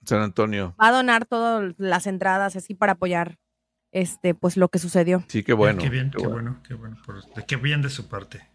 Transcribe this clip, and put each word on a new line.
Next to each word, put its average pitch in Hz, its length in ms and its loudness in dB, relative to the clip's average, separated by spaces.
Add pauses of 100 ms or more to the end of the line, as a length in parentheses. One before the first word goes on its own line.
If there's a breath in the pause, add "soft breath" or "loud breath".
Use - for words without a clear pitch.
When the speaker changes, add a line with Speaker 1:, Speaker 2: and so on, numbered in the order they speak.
Speaker 1:
San 107 160 2
Antonio. 101 600 -2
Speaker 2:
Va 220 60 6
a 233 40 6
donar 247 340 2
todas 226 520 -2
las 185 300 0
entradas 190 480 0
así 190 180 -12
para 196 200 2
apoyar, 170 440 -2 (540)
este, 180 420 0
pues, 175 240 0
lo 185 120 4
que 180 100 0
sucedió. 175 480 2
Speaker 1:
Sí, 107 160 -2
qué 120 100 2
bueno, 107 280 4
Speaker 3:
Qué 135 80 0
bien, 131 200 -2
Speaker 1:
qué 117 80 -6
Speaker 3:
qué 95 100 -2
Speaker 1:
bueno. 110 60 -2
Speaker 3:
bueno, 117 340 -8
qué 123 60 -12
bueno. 110 320 -14
Por, 101 180 -16 (100)
de, - 120 -12
qué 139 120 -4
bien 147 240 -2
de 139 80 -2
su 120 200 -12
parte. - 460 -14